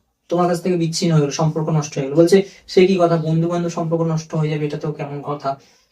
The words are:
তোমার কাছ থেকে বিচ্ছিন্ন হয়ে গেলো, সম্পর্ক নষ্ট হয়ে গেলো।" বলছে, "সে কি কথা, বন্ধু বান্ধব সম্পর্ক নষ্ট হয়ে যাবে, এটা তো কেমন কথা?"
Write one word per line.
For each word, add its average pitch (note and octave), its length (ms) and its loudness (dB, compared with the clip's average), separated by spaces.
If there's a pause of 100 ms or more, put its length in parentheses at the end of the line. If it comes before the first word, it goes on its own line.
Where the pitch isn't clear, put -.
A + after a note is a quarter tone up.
(300)
তোমার F3 180 0
কাছ F3 140 0
থেকে F#3 160 0
বিচ্ছিন্ন E3 360 -2
হয়ে D3+ 100 4
গেলো, C#3 80 -2
সম্পর্ক D#3 380 -2
নষ্ট D#3 260 -2
হয়ে B2+ 100 -2
গেলো।" C#3+ 100 -4
বলছে, E3+ 220 6 (300)
"সে - 200 2
কি F#3+ 120 4
কথা, E3+ 180 4
বন্ধু D#3+ 300 0
বান্ধব F3 220 -2
সম্পর্ক E3 320 -2
নষ্ট D#3+ 340 -4
হয়ে D3+ 140 0
যাবে, D3+ 160 -2
এটা D3 120 -6
তো D#3 140 -6
কেমন D3 300 -10
কথা?" D3 280 -6 (420)